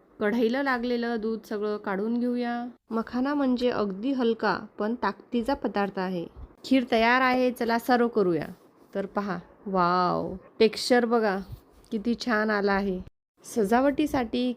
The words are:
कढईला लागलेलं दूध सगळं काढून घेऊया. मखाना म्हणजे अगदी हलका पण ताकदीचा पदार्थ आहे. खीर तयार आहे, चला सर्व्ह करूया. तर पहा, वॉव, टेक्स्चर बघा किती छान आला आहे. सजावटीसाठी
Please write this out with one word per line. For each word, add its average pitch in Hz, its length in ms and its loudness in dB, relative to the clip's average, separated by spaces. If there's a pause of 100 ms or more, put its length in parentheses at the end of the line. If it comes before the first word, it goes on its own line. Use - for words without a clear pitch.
(200)
कढईला 233 440 0
लागलेलं 240 580 -2
दूध 220 240 -4
सगळं 208 320 -4
काढून 208 420 -2
घेऊया. 240 460 -2 (260)
मखाना 247 420 -2
म्हणजे 254 360 2
अगदी 208 420 -2
हलका 226 460 0 (220)
पण 214 140 0 (100)
ताकदीचा 226 500 -2
पदार्थ 202 460 -2
आहे. 185 260 -4 (380)
खीर 262 280 4
तयार 240 300 4
आहे, 254 300 2
चला 233 280 -2
सर्व्ह 240 300 2
करूया. 180 360 2 (480)
तर 196 120 -4
पहा, 196 320 -4 (280)
वॉव, 180 680 2 (260)
टेक्स्चर 233 460 4
बघा 220 320 0 (540)
किती 233 220 -2 (120)
छान 220 240 0
आला 202 240 2
आहे. 196 260 0 (460)
सजावटीसाठी 247 1120 0